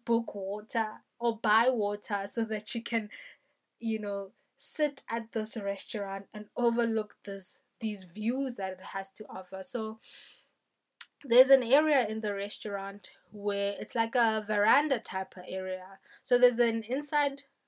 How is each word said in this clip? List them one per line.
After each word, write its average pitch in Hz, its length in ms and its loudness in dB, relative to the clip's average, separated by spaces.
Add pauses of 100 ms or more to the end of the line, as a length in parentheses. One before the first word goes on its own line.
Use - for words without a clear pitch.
book 233 300 0
water 214 540 -4 (300)
or 226 200 0
buy 226 320 4
water 208 560 -2
so 226 180 -2
that 214 300 -4
you 226 80 -4
can, 214 280 -4 (680)
you 220 200 -2
know, 202 340 -6 (240)
sit - 540 -2
at 226 220 -6
this 220 240 -2
restaurant 196 760 -6
and 208 140 -10 (100)
overlook 233 680 0
this, 196 360 -8 (200)
these 208 240 -6
views 226 520 -2
that 190 160 -6
it 185 80 -12 (120)
has 190 180 -6
to - 180 -12
offer. 190 340 -10
So 220 360 -6 (1300)
there's 247 260 8
an 269 140 10
area 277 420 6
in 220 140 -4
the 208 140 -2
restaurant 202 760 -6 (220)
where 202 460 -2
it's 214 160 -8
like 226 200 0
a 220 320 2
veranda 214 540 2
type 190 360 -8
of 185 120 -12
area. 185 500 -6 (240)
So 247 160 2
there's 240 220 6
an 226 240 2
inside 285 580 -2 (260)